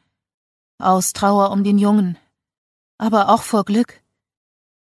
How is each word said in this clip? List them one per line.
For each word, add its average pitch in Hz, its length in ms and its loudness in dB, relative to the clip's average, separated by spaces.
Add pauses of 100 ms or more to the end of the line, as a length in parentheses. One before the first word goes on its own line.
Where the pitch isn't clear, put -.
(800)
aus 185 360 -2
Trauer 196 360 0
um 196 140 -2
den 202 140 2
Jungen, 202 400 0 (800)
aber 214 320 0
auch 226 120 2
vor 208 220 -2
Glück, 220 380 -4 (840)